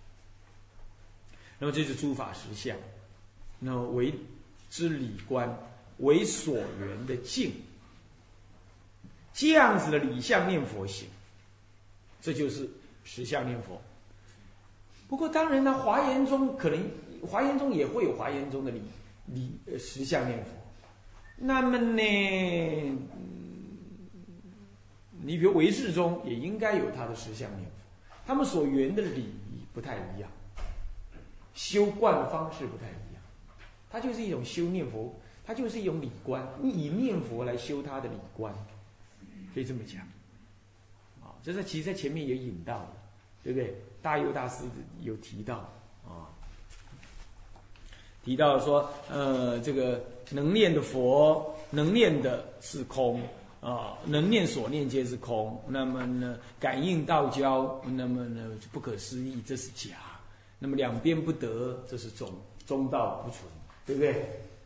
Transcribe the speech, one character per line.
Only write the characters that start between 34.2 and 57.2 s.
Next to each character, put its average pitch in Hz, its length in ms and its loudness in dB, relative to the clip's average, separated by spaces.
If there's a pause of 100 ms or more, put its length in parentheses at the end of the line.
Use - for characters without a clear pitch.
一 208 80 -2
种 127 140 -2
修 170 200 -2
念 170 260 0
佛， 110 220 -6 (320)
它 220 100 -8
就 247 140 -2
是 220 120 -6
一 202 40 -2
种 160 160 0
理 131 100 -6 (120)
观， 131 240 -4 (160)
以 190 260 0
念 202 340 0
佛 117 220 -4
来 123 120 -2
修 143 260 -4
他 139 160 -6
的 127 100 -6
理 - 60 -8 (220)
观， 107 180 -6 (960)
可 123 60 -6
以 131 60 -2
这 131 100 -6
么 117 100 -6
讲。 95 160 -14 (1200)
啊， - 220 -18
这 156 100 -6
是 190 120 -4
其 160 140 -6
实 151 60 -4
在 185 80 -2
前 - 200 -4
面 156 120 -4
也 131 120 0
引 117 280 -6
到 113 140 -6
了， 87 140 -12 (500)
对 - 100 -4
不 131 60 -2
对？ 113 160 -2 (280)
大 151 140 0
佑 143 160 0
大 131 160 -2
师 127 160 -8 (360)
有 113 160 -6
提 104 260 -12
到， 104 260 -8 (380)
啊， 82 240 -14 (1900)
提 123 100 0
到 143 260 8
说， 147 280 4 (220)
呃， 127 500 2
这 139 140 -2
个 123 280 2 (280)
能 143 240 2
念 208 180 8
的 151 80 4
佛， 139 760 6 (140)
能 151 240 4
念 180 300 6
的 123 260 0 (140)
是 143 220 -6
空， 123 360 2 (400)
啊， 113 460 -6
能 151 240 4
念 208 160 6
所 120 240 0
念 143 180 0
皆 127 160 2
是 120 120 -4
空。 113 500 -2
那 131 180 -2
么 127 220 -2
呢， 123 320 -2 (200)
感 131 240 0
应 170 220 2
道 156 240 4